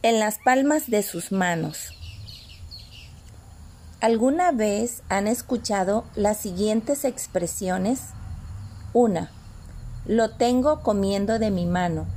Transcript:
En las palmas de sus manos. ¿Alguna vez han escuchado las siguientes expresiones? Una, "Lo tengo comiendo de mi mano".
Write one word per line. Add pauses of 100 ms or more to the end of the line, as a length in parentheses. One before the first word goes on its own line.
En
las
palmas
de
sus
manos. (2000)
¿Alguna
vez
han
escuchado (100)
las
siguientes
expresiones? (920)
Una, (760)
"Lo
tengo
comiendo
de
mi
mano". (100)